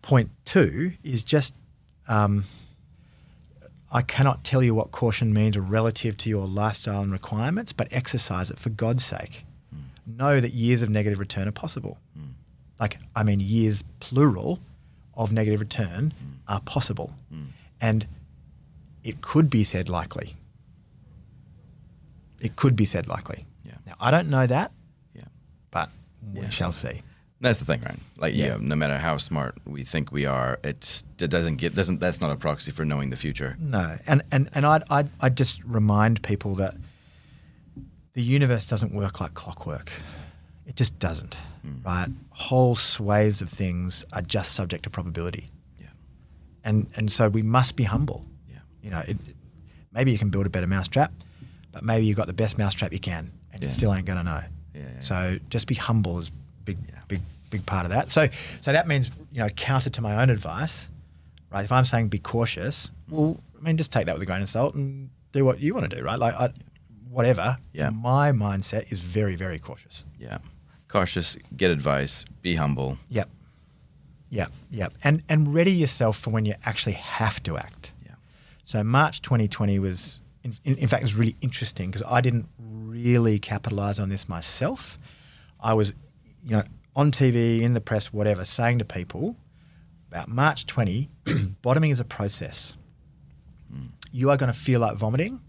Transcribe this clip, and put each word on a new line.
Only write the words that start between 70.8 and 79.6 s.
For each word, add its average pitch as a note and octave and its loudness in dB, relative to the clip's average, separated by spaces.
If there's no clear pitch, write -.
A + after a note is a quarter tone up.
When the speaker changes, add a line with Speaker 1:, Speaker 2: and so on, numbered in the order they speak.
Speaker 2:
Cautious, F2+ 0
get F#2 4
advice, C#2+ 0
be F2 2
humble. C2+ 0
Speaker 1:
Yep. A2 -2
Yep, G2 -4
yep. G2+ -4
And, D3+ 4
and D3+ 4
ready F3 6
yourself B2+ 2
for - -4
when A2 2
you G#2 0
actually A2 -2
have - -2
to D#2+ -4
act. - -12
Speaker 2:
Yeah. - -20
Speaker 1:
So G#2+ -2
March C#3+ 4
twenty A2+ 2
twenty G2+ 2